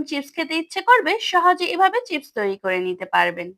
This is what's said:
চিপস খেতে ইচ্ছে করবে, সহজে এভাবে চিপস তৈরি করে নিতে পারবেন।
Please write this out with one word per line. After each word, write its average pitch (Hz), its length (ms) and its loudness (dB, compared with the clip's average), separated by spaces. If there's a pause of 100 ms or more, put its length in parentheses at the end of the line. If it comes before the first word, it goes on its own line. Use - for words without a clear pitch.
চিপস 285 260 -8
খেতে 320 240 -6
ইচ্ছে 330 260 -6
করবে, 403 320 4 (160)
সহজে 359 420 4
এভাবে 381 340 2
চিপস 302 300 -8
তৈরি 202 220 -2
করে 185 240 -2
নিতে 185 240 -6
পারবেন। 175 420 -2 (100)